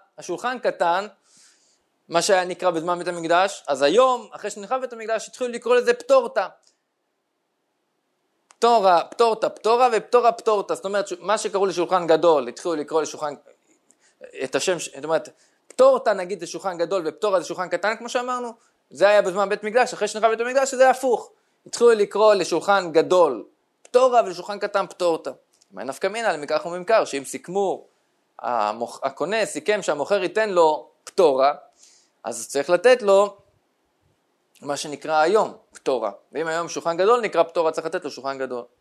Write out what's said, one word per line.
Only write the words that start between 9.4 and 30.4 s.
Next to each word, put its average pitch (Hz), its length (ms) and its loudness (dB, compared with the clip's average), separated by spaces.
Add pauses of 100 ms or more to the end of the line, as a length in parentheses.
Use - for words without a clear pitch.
פטורה, 240 440 2
ופטורה, 240 400 2
פטורתא. 208 420 -2
זאת 147 100 -8
אומרת, 196 220 -4 (140)
מה 202 180 -2
שקראו 196 280 -2
לשולחן 175 400 -2
גדול, 156 420 4
התחילו 165 260 -6
לקרוא 151 280 -2
לשולחן, 143 320 -8 (1080)
את 131 100 -6
השם, 165 240 -2
ש-, - 160 -12
זאת 139 100 -14
אומרת, 156 240 -4 (400)
פטורתא, 262 420 4
נגיד, 185 300 -4
זה 165 60 -12
שולחן 175 320 -10
גדול, 170 280 -2
ופטורה 190 340 -2
זה 151 60 -8
שולחן 175 220 -8
קטן, 196 280 -2
כמו 233 120 -14
שאמרנו, 247 440 -6 (380)
זה 165 180 4
היה 208 140 6
בזמן 196 260 -2
בית 208 160 -4
מקדש, 214 280 0
אחרי 208 160 -4
שנחרב 220 220 0
בית 220 100 -2
המקדש, 269 340 -2
זה 247 80 4
היה 262 80 8
הפוך. 247 400 0 (360)
התחילו 233 240 4
לקרוא 208 440 4
לשולחן 180 580 0
גדול 151 520 4 (380)
פטורה, 247 420 4
ולשולחן 185 340 -10
קטן 196 280 -4
פטורתא. 165 440 -4 (400)
מה 95 140 -14
נפקא 135 220 -6
מינה, 214 260 -2
למקח 151 340 -4
וממכר, 180 380 0
שאם 139 200 -8
סיכמו, 175 640 -6 (560)
המוכ-, 117 600 -4
הקונה 170 440 -4
סיכם 196 360 -4
שהמוכר 160 400 -2
ייתן 202 280 -2